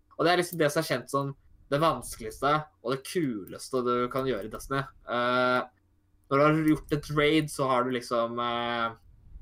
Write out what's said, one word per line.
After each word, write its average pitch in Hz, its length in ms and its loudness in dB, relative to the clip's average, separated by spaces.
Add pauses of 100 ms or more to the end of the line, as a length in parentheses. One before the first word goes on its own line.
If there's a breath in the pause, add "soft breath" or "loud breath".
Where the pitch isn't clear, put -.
(180)
Og 147 60 2
det 170 80 4
er 175 100 2
liksom 175 160 -6
det 147 140 4
som 165 100 0
er 151 60 -6
kjent 123 220 -4
som 139 260 -2 (340)
det 143 100 2
vanskeligste 139 840 0 (200)
og 123 80 -2
det 135 120 -4
kuleste 123 800 -4
du 123 240 0
kan 131 180 -2
gjøre 104 180 -2
i 87 40 -10
Destiny. 135 340 -6 (260)
Eh, 123 540 2 (680)
når 147 80 4
du 147 40 6
har 156 340 4
gjort - 160 -8
et 147 240 -2
raid, 151 340 4
så 135 180 -2
har 123 160 4
du 131 60 -2
liksom, 120 500 -2
eh, 120 540 -2 (480)